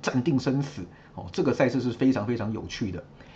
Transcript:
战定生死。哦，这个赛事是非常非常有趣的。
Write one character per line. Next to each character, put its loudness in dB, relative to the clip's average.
战 0
定 2
生 0
死。 -10
哦， -12
这 0
个 4
赛 4
事 0
是 0
非 4
常 0
非 0
常 -2
有 -6
趣 -4
的。 -8